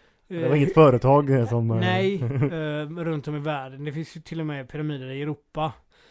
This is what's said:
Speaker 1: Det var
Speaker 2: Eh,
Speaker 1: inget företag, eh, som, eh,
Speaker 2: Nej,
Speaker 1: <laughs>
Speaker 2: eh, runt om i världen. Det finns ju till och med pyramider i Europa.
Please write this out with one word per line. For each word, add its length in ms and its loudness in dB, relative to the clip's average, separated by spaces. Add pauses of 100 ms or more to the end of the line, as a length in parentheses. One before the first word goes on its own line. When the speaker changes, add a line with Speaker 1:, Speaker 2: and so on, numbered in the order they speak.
(280)
Speaker 1:
Det 200 -4
var 80 4
Speaker 2:
Eh, 60 4
Speaker 1:
inget 120 2
företag, 560 6
eh, 180 2
som, 220 0
eh, 60 0
Speaker 2:
Nej, 460 0
Speaker 1:
<laughs> 300 0
Speaker 2:
eh, 360 -6
runt 400 -6
om 80 -6
i 20 -6
världen. 460 -8
Det 80 -8
finns 240 -10
ju 40 -16
till 200 -10
och 60 -4
med 220 -8
pyramider 420 -8
i 120 -8
Europa. 500 -6 (380)